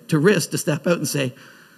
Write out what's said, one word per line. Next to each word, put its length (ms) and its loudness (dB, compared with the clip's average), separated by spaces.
to 140 2
risk, 300 2
to 80 -4
step 280 -2
out 120 2
and 100 -4
say, 260 -4